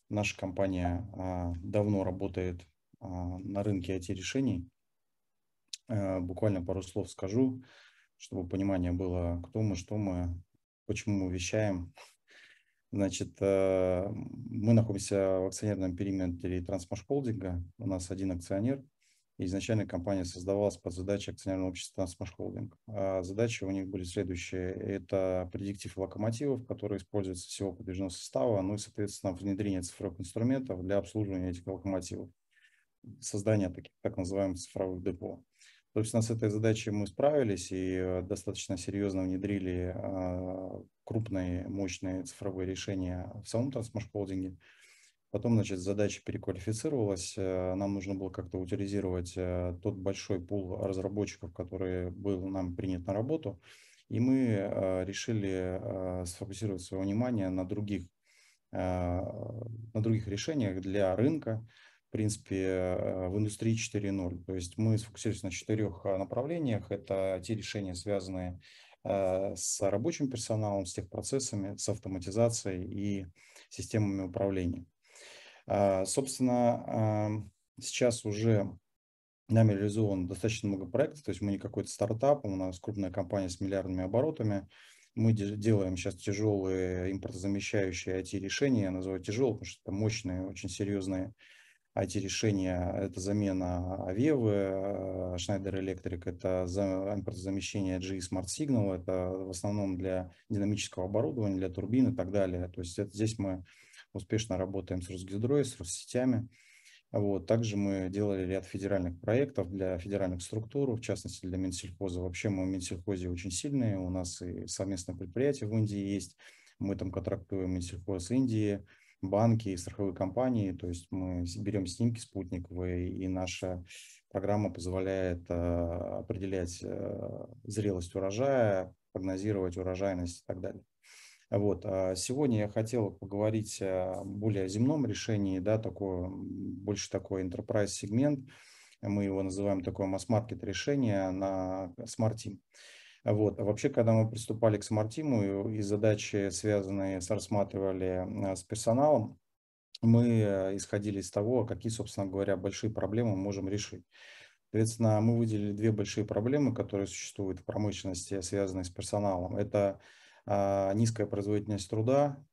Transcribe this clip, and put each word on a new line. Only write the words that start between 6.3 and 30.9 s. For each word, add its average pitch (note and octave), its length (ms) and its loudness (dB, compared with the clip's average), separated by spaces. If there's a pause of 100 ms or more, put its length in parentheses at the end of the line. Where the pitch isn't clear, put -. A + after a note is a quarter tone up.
пару F#2 160 -2
слов F#2 300 -4
скажу, B2 500 0 (560)
чтобы F#2 320 -6
понимание F#2+ 420 2
было, F2+ 560 0
кто A2 140 -2
мы, G#2 140 2
что G#2 220 -4
мы, F2+ 360 0 (520)
почему G2+ 400 0
мы F2+ 60 0
вещаем. F#2 640 0 (960)
Значит, G2 500 0
э, F#2+ 680 4
мы A2 640 0
находимся G2+ 640 4
в F#2 80 2
акционерном F#2+ 500 -2
периметре F#2 680 -2
Трансмаш G2 420 -6
Холдинга. A2 580 -2 (140)
У A2+ 80 -8
нас F#2 240 -2
один F#2+ 220 -2
акционер. G2+ 520 -2 (540)
Изначально G2 480 0
компания F#2 400 -2
создавалась F#2+ 520 0
под F#2 160 -6
задачей G2 360 -2
акционерного F#2 400 -2
общества - 280 -10
Трансмаш F2+ 340 -4
Холдинг. G2 440 -8 (120)
А G2 340 0
задачи G#2 420 0
у F#2+ 60 -2
них F#2+ 180 -2
были F#2 160 -4
следующие. F2+ 680 -2
Это F#2+ 800 0
предиктив G2+ 420 -6
локомотивов, A2+ 720 -2
которые G2+ 320 -4
используются F#2+ 500 -4
всего G2 240 -4
подвижного F#2+ 380 -4
состава, A#2+ 520 0
ну F#2+ 120 0
и, G#2 60 -4
соответственно, G2+ 540 -4
внедрение G2 500 0
цифровых F#2 360 -8
инструментов A2+ 600 0
для F#2+ 160 2